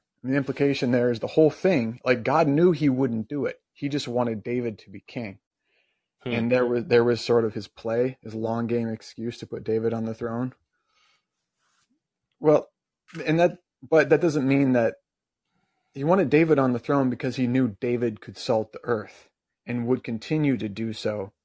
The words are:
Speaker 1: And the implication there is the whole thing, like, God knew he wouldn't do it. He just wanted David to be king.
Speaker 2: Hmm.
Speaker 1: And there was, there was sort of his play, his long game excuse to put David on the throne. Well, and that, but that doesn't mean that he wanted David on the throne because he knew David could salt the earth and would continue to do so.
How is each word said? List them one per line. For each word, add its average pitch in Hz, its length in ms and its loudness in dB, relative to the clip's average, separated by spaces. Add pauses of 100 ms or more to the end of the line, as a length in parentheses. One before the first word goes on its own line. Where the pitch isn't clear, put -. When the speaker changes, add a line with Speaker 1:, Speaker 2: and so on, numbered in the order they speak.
(240)
Speaker 1:
And 127 80 -2
the 135 40 2
implication 139 540 0
there 123 220 2
is 113 80 -6
the - 80 -6
whole 156 220 4
thing, 123 540 0
like, 123 200 0
God 147 240 2
knew 165 240 4
he 147 160 0
wouldn't 127 400 0
do 139 180 -4
it. - 140 -8 (120)
He - 160 -6
just 139 200 -6
wanted 120 340 -2
David 120 380 -6
to - 100 -20
be 98 160 -18
king. 104 320 -10 (840)
Speaker 2:
Hmm. 123 80 -6
Speaker 1:
And 120 180 -2
there 127 160 2
was, 120 200 -2
there 120 180 4
was 120 160 2
sort 120 240 2
of 110 100 -4
his 104 140 -10
play, 120 540 -4
his 107 120 -12
long 113 320 -4
game 117 220 -2
excuse 113 500 -10
to - 80 -14
put - 160 -12
David 113 320 -2
on 113 100 -4
the 110 100 -6
throne. 120 380 -6 (1900)
Well, 151 280 4 (560)
and 156 140 0
that, 175 200 2 (300)
but 151 220 4
that 147 100 6
doesn't 151 260 0
mean 135 260 4
that 117 240 2 (1000)
he 139 100 -8
wanted 170 260 2
David 156 280 4
on 131 140 2
the 120 60 0
throne 139 320 0
because 123 260 -4
he 127 100 0
knew 120 340 0
David 120 400 -2
could - 160 -16
salt 110 360 -2
the - 120 -18
earth 110 440 -6 (380)
and 120 200 -4
would 123 180 0
continue 135 520 -2
to 110 120 -4
do 110 240 -6
so. 104 400 -6 (120)